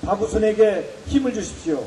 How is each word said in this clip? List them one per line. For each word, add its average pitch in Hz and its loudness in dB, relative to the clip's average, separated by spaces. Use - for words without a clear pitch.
박우순에게 214 2
힘을 262 0
주십시오. 165 -4